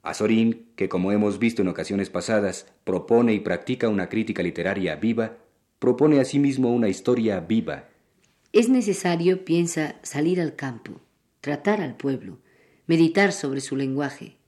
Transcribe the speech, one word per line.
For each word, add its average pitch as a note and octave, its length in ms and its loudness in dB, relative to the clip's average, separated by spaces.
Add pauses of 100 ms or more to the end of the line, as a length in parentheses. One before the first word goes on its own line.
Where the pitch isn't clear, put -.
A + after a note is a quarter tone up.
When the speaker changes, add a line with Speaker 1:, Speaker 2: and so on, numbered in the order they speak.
Speaker 1:
Azorín, A2+ 720 0
que F#2+ 140 -4
como F#2 240 0
hemos G#2 260 0
visto A2+ 220 0
en F#2 80 2
ocasiones F#2 400 -4
pasadas, G2+ 640 -2 (100)
propone A#2 500 2
y G2+ 60 0
practica A#2 480 -4
una G2 220 -2
crítica G#2+ 340 -2
literaria F2+ 540 -4
viva, A2 400 -2 (420)
propone C#3 400 4
asimismo C3 540 2
una A#2 160 2
historia A2 500 0
viva. E2+ 500 -2 (600)
Speaker 2:
Es A3+ 160 4
necesario, F#3 800 2
piensa, E3 580 0
salir E3+ 380 0
al D3+ 160 -4
campo, B2 420 -12 (400)
tratar F3 400 -2
al C#3 160 -6
pueblo, - 440 -6 (460)
meditar E3 460 4
sobre C3+ 300 -6
su C3+ 160 -6
lenguaje C#3 580 -6 (120)